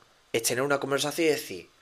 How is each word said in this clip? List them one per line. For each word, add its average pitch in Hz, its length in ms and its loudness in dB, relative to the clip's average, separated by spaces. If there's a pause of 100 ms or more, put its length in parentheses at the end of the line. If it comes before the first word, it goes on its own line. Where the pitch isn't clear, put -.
(320)
es 117 120 0
tener 127 180 0
una 139 180 2
conversación 143 460 0
y 151 40 6
decir, 98 380 -4 (140)